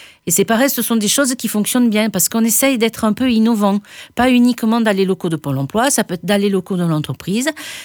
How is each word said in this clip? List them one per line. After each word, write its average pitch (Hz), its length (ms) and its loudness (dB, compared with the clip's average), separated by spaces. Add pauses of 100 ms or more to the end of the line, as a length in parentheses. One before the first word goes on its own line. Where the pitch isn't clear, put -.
(260)
Et - 40 -4
c'est 196 140 2
pareil, 233 240 2
ce 247 140 -4
sont 233 120 -2
des 208 140 0
choses 269 260 0
qui - 140 -6
fonctionnent 233 400 0
bien 214 220 0
parce - 180 -2
qu'on 226 160 0
essaye 262 340 2
d'être 226 260 0
un 214 100 2
peu 254 180 0
innovant, 214 480 2 (340)
pas 254 160 2
uniquement 240 500 2
dans 214 140 2
les 190 120 2
locaux 185 240 -2
de 165 60 -2
Pôle 139 220 -4
emploi, 220 320 0
ça 214 140 0
peut 175 100 -8
être 175 120 -8
dans 202 140 2
les 202 100 0
locaux 190 260 -2
de 175 80 0
l'entreprise, 170 640 -2 (360)